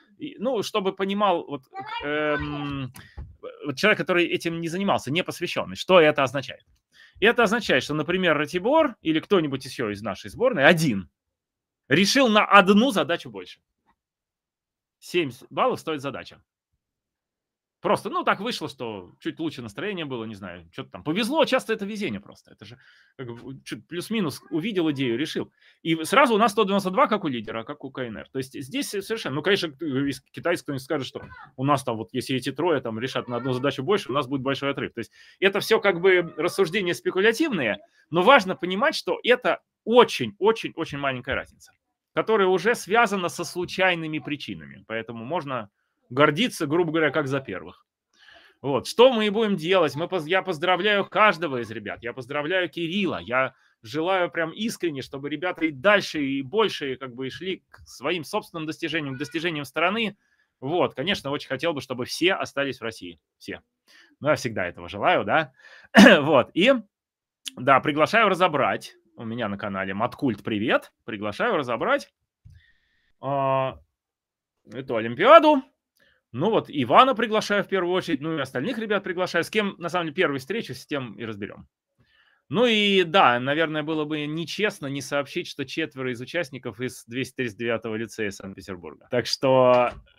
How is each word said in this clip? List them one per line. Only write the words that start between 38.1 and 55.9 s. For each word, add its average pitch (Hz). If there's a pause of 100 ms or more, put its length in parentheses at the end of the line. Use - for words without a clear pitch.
важно 196
понимать, 196
что -
это 226 (240)
очень-очень-очень 165
маленькая 131
разница, - (420)
которая 196
уже 190
связана 196
со 170
случайными 175
причинами. 98
Поэтому 113
можно 135 (420)
гордиться, 151
грубо 160
говоря, 156
как 151
за 135
первых. 90 (800)
Вот. 131
Что 254
мы 214
и -
будем 208
делать? 160
Мы 165
поз-, 165
я 185
поздравляю 185
каждого 170
из 107
ребят. 101
Я 117
поздравляю 147
Кирилла. 170
Я 123 (300)
желаю 165
прям 160
искренне, 170
чтобы 139
ребята 165
и 160
дальше, 160